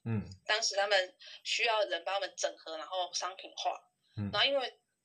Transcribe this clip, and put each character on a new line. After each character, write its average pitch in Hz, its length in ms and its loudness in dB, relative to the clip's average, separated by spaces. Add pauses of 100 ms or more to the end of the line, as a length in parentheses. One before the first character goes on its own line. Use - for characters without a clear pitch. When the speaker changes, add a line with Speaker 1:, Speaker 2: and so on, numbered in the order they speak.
Speaker 1:
嗯。 110 200 0 (220)
Speaker 2:
当 214 160 2
时 - 140 0
他 196 100 4
们 190 300 2 (260)
需 - 220 0
要 220 200 4
人 170 200 -2
帮 190 100 -2
他 202 60 0
们 180 160 -6
整 170 220 -2
合， 160 180 -10
然 156 100 -8
后 180 260 -2
商 185 240 -4
品 - 200 -14
化。 - 260 -2 (340)
Speaker 1:
嗯。 101 160 -4
Speaker 2:
然 208 80 2
后 247 60 6
因 277 120 2
为， 247 200 -4 (260)